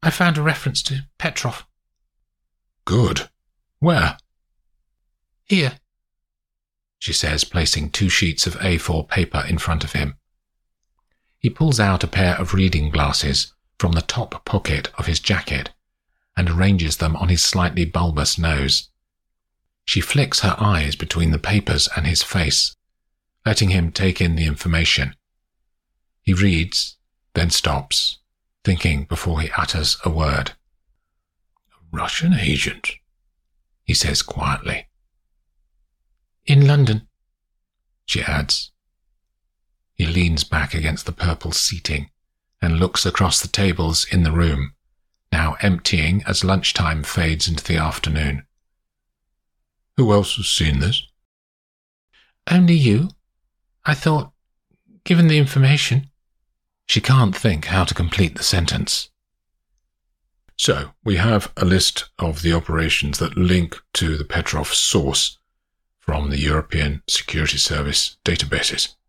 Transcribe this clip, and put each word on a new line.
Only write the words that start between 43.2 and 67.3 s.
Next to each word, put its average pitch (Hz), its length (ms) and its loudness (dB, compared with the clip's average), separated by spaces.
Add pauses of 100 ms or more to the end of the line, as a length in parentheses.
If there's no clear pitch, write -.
the - 80 -8
tables 85 560 0
in 92 180 2
the 80 80 2
room, 76 420 0 (560)
now 82 260 -2
emptying 90 680 0
as - 220 -2
lunchtime 87 580 0
fades 80 460 -2
into 80 160 -4
the 87 100 0
afternoon. 76 720 -2 (1500)
"Who 113 160 4
else 101 240 2
has 92 100 -4
seen 76 320 0
this?" 90 240 -2 (1500)
"Only 170 260 6
you. 135 340 4 (760)
I 147 100 0
thought, 151 380 0 (720)
given 170 240 6
the 151 120 6
information." 139 720 2 (760)
She - 160 0
can't 127 340 4
think 78 300 0
how 92 180 0
to - 100 -2
complete 87 420 0
the - 80 -10
sentence. - 640 -2 (1500)
"So, - 480 -2
we 101 140 0
have 104 400 2
a - 80 0
list - 520 0
of 80 240 -4
the 85 120 2
operations 80 640 -2
that 80 180 -4
link 90 380 2 (200)
to 80 200 -2
the 76 80 -4
Petrov - 500 -4
source - 640 0 (600)
from 73 300 -2
the 71 100 -2
European 73 680 -2
Security - 500 -4